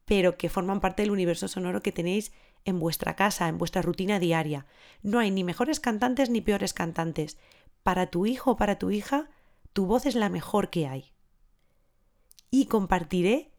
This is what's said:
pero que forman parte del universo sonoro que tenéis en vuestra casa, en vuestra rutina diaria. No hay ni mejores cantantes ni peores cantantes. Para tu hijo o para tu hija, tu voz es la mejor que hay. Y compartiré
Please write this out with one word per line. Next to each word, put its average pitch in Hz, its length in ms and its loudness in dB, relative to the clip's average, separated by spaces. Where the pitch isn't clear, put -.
pero 180 320 4
que 170 140 -4
forman 190 300 -2
parte 190 220 0
del 208 100 0
universo 185 360 0
sonoro 185 320 -4
que 196 120 -4
tenéis 180 400 -2
en 185 140 -2
vuestra - 380 -2
casa, 196 320 0
en 160 80 -2
vuestra 170 240 -2
rutina 185 380 0
diaria. 160 480 0
No 208 180 0
hay 214 120 4
ni 190 140 2
mejores 247 360 -2
cantantes 240 480 2
ni 233 140 2
peores 202 320 0
cantantes. 165 640 -4
Para 185 260 2
tu 180 180 0
hijo 254 260 2
o - 40 2
para 202 220 0
tu 185 120 -2
hija, 269 400 -2
tu 190 140 0
voz 240 200 2
es 240 80 0
la 214 140 2
mejor 190 420 -2
que 160 160 -2
hay. 131 260 -10
Y 254 160 4
compartiré 185 920 0